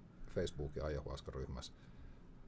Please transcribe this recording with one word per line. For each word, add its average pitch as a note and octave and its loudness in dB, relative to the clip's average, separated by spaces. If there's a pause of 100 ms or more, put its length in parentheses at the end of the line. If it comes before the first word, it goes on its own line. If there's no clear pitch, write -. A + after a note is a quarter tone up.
(300)
Facebook- - 4
ja - 2
ayahuasca-ryhmässä C2+ 0 (760)